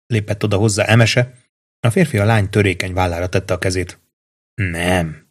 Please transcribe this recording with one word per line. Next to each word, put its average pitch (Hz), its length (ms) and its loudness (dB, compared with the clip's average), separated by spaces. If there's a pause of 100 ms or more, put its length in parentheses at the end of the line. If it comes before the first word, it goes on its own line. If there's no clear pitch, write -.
lépett 110 360 -2
oda 104 140 0
hozzá 104 260 2
Emese. 113 500 2 (460)
A 120 100 0
férfi 160 280 0
a 101 80 2
lány 107 240 2
törékeny 95 440 0
vállára 90 360 -2
tette 92 240 -2
a 87 60 -4
kezét. 90 420 -4 (540)
„Nem, 87 760 -4